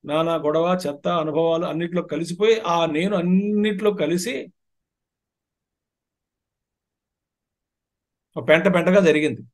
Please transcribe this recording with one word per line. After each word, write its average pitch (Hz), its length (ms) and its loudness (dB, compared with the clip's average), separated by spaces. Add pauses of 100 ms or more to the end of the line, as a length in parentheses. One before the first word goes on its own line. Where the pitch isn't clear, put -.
నానా 160 320 0
గొడవ, 156 300 0 (140)
చెత్త, 143 260 -6 (160)
అనుభవాలు 165 440 -2
అన్నిట్లో 170 360 -4 (100)
కలిసిపోయి, 175 440 0 (180)
ఆ 170 40 2 (200)
నేను 196 180 -2
అన్నిట్లో 208 760 0 (120)
కలిసి 180 320 -2 (4000)
ఒక 156 100 -8
పెంట 165 260 4
పెంటగా 180 280 4
జరిగింది. 151 400 2 (140)